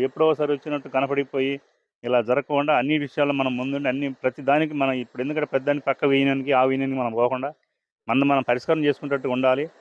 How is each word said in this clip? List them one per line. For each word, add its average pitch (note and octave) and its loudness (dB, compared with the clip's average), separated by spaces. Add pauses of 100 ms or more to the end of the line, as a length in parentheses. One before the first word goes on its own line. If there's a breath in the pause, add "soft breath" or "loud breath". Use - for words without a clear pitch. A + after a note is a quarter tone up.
ఎప్పుడో D#3 2
ఒకసారి D3 0
వచ్చినట్టు C#3+ -4
కనపడిపోయి C#3 -2 (420)
ఇలా A#2+ 2
జరగకుండా C#3+ 0
అన్ని C#3+ 0
విషయాల్లో C#3+ 0
మనం C3 -2
ముందుండి, C#3 -4
అన్ని C3+ -4
ప్రతి B2+ -4
దానికి D3+ 2
మనం C3+ 0
ఇప్పుడు, B2+ -6
ఎందుకంటే D3+ -2
పెద్ద C3+ 0
దాన్ని C#3+ 0
పక్క C#3 -2
వేయడానికి, C#3 2
ఆ C3 4
వేయడానికి C3+ 0
మనం A#2+ -2
పోకుండా, B2+ -2 (560)
మనం, C3+ 2
మనం C#3 4
పరిష్కారం D3 0
చేసుకునేటట్టు C#3 -2
ఉండాలి. C3 0 (120)